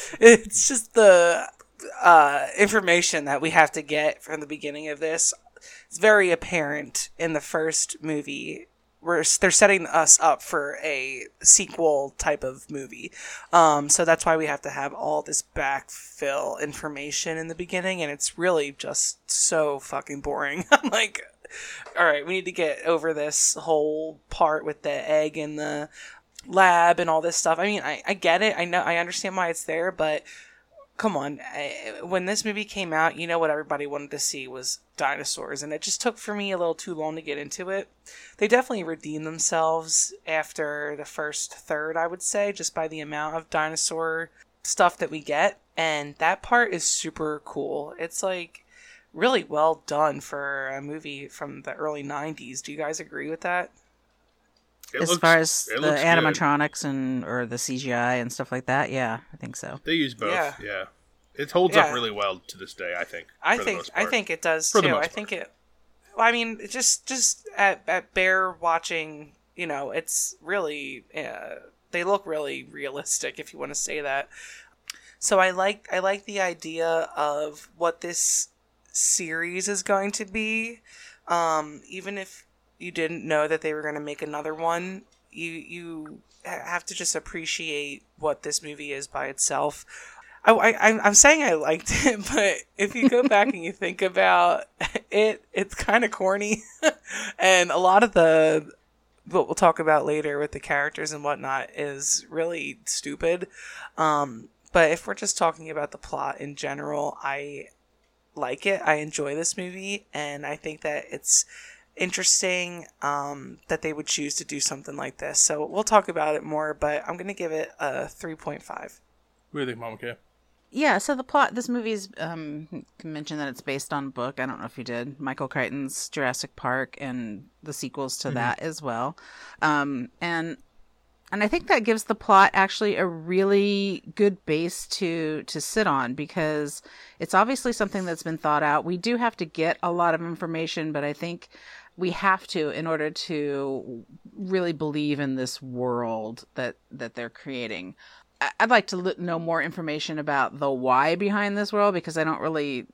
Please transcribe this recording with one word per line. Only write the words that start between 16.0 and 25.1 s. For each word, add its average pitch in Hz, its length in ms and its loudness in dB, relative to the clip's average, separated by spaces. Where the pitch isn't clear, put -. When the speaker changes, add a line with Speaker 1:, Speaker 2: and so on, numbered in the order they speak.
Speaker 1:
information 147 760 -6
in 160 100 -8
the 165 80 -8
beginning, 180 460 -4
and 147 100 -4
it's - 260 -4
really 160 400 2
just - 540 -4
so 147 480 2
fucking 139 420 -8
boring. 143 460 -4
<laughs> - 40 6
I'm - 180 4
like, 214 320 -2
"All 170 80 6
right, 147 200 2
we 175 80 -4
need 185 120 -4
to 180 60 -6
get 165 340 -2
over 160 280 2
this 151 400 0
whole 156 640 0
part 151 360 2
with 151 160 -6
the 143 280 -4
egg 151 280 2